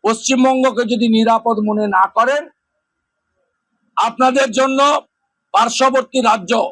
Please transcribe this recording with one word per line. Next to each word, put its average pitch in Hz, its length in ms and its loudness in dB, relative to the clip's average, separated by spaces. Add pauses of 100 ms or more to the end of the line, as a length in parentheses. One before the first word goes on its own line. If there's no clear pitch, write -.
পশ্চিমবঙ্গকে 254 800 0
যদি 226 240 -2
নিরাপদ 226 520 2
মনে 214 260 -2
না 190 200 2
করেন, 269 420 -2 (1500)
আপনাদের 254 540 0
জন্য 269 300 0 (720)
পার্শ্ববর্তী 254 680 0
রাজ্য 220 320 0 (200)